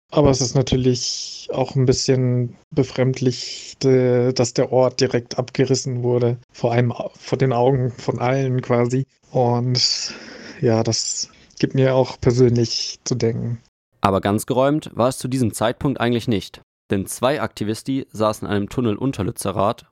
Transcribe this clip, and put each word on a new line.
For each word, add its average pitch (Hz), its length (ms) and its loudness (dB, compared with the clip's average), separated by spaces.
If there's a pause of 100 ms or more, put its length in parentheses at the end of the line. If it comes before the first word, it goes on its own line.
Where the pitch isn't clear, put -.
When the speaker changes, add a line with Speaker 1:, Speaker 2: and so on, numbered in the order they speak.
(120)
Speaker 1:
Aber 143 180 6
es 135 120 2
ist 123 140 -2
natürlich - 960 -2
auch 131 220 -2
ein 131 100 2
bisschen 123 680 2 (160)
befremdlich, 131 1120 -2
de-, 127 500 4
dass 127 200 0
der 127 180 0
Ort 127 300 2
direkt 123 360 -2
abgerissen 127 640 -2
wurde, 123 340 2 (140)
vor - 200 -2
allem 117 200 2
au-, - 240 -8
vor - 220 -6
den 131 160 2
Augen 127 380 2
von 123 280 -6
allen 127 420 0
quasi. 123 440 0 (260)
Und 123 840 0 (480)
ja, 113 220 4
das - 460 -4 (300)
gibt - 160 0
mir 131 200 4
auch 131 240 2
persönlich 120 840 2
zu - 120 -2
denken. 117 440 -4 (420)
Speaker 2:
Aber 95 200 2
ganz 101 240 0
geräumt 139 480 0
war 117 160 2
es 131 80 -6
zu - 100 -8
diesem 123 260 0
Zeitpunkt 127 460 -2
eigentlich 117 280 0
nicht. - 340 -4 (280)
Denn 98 160 -2
zwei 131 360 -2
Aktivisti 110 680 -6
saßen 107 360 -2
in 95 60 -2
einem 101 160 -2
Tunnel 117 260 0
unter 135 280 -4
Lützerath 101 680 -2